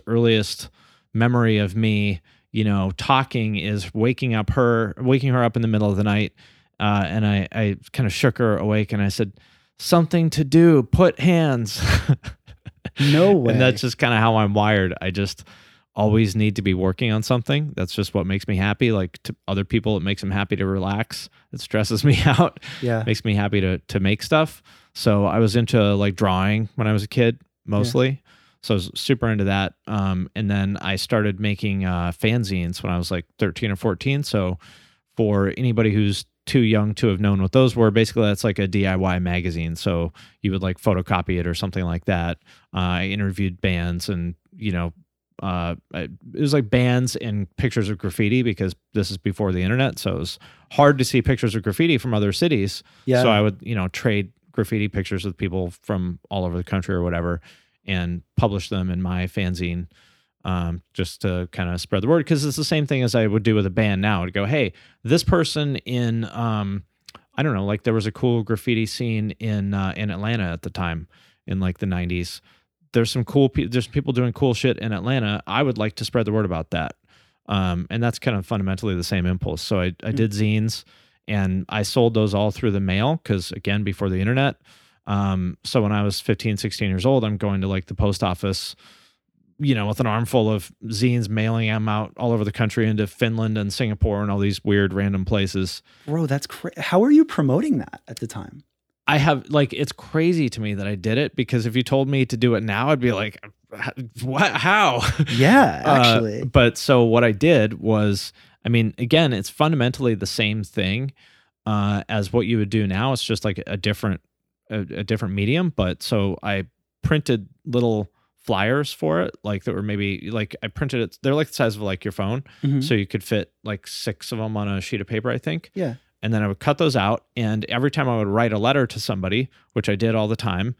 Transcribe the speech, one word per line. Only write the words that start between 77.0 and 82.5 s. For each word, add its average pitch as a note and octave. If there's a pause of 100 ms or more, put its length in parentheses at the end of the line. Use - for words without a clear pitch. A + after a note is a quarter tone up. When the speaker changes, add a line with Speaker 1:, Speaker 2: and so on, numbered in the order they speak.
Speaker 1:
Um, F2+
and A2+
that's A#2+
kind A#2
of F#2+
fundamentally F#2+
the F2
same F2+
impulse. F2
So G2+
I, F2+ (100)
I A2
Speaker 2:
Hmm. A#2
Speaker 1:
did A2+
zines G#2+ (420)
and F#2+
I G#2+
sold A#2
those G#2+
all G#2
through A2